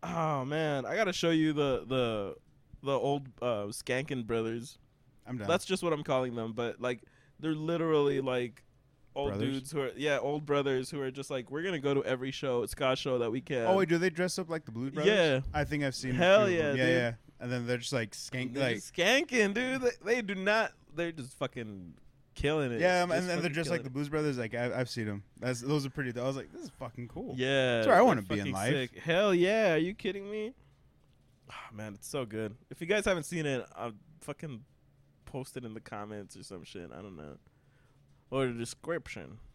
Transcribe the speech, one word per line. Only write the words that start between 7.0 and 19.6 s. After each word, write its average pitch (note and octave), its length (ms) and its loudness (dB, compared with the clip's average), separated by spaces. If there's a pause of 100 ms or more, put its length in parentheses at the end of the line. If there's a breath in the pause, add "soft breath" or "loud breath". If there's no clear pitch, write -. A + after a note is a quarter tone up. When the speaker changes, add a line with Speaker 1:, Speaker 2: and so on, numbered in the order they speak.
Speaker 1:
they're D#3 160 -2
literally, D#3 680 2
like, B2 440 -2 (500)
old C#3+ 160 -2
Speaker 2:
Brothers? G#2 220 0
Speaker 1:
dudes C3+ 180 -6
who D3+ 120 -4
are, B2+ 140 -2
yeah, C#3 220 0
old D3 260 -2
brothers C#3 460 2
who D3 100 -6
are C3 120 -4
just C3+ 180 -10
like, C3 220 -6
"We're D3+ 100 -4
gonna F3+ 160 -2
go C#3 160 2
to C#3 100 2
every B2+ 280 -2
show, B2 340 0
ska C3 300 2
show B2+ 220 0
that A#2 120 2
we C3 100 -2
can." B2+ 260 0
Speaker 2:
Oh, F#3 100 6
wait, F#3+ 120 4
do E3 80 4
they F3+ 140 2
dress F3 300 -2
up E3 100 -6
like D#3+ 140 -4
the - 80 -12
Blues A#2+ 180 -4
Brothers? D#3 240 4
Speaker 1:
Yeah. D#3 260 4 (140)
Speaker 2:
I D3+ 80 2
think C#3+ 220 0
I've C3 100 0
seen B2+ 180 -4
a - 20 0
Speaker 1:
Hell F#3+ 340 8
Speaker 2:
few F3+ 100 2
of D#3+ 60 2
them. C#3+ 140 2
Speaker 1:
yeah, C3 60 4
Speaker 2:
Yeah, - 20 6
Speaker 1:
dude. B2+ 100 6
Speaker 2:
yeah. A#2 360 -2 (100)
And A#2+ 100 -4
then B2 140 -2
they're B2 120 2
just, A#2+ 140 -6
like, A2+ 200 0
skank-, B2+ 420 -6
Speaker 1:
They're C#3 140 0
Speaker 2:
like A#2 80 2
Speaker 1:
just - 180 -10
skanking, A3+ 580 4
dude. B3+ 300 0